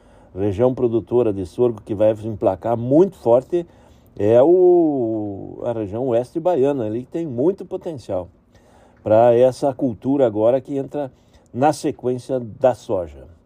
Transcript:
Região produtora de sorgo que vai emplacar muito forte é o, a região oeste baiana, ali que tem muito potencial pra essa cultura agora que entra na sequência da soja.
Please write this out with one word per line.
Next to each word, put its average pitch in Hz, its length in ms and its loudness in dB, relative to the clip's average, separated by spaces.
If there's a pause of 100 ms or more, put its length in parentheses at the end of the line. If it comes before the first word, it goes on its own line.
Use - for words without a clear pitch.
(340)
Região 104 400 0
produtora 117 580 0
de 95 140 -6
sorgo 120 360 -2
que 113 120 -8
vai 107 180 2
emplacar 110 640 -4
muito 143 400 -2
forte 135 500 0 (520)
é 113 240 4
o, 131 1200 2
a 120 80 -4
região 113 360 -6
oeste 123 300 -2
baiana, 143 460 0
ali 107 200 -6
que - 80 -20
tem 170 140 -6
muito 156 380 -2
potencial 131 640 -10 (760)
pra 113 320 6
essa 127 380 2
cultura 127 540 -2
agora 113 340 2
que 139 160 -8
entra 135 360 -8 (420)
na 147 180 2
sequência 127 680 -6
da 120 360 0
soja. 80 520 -8 (200)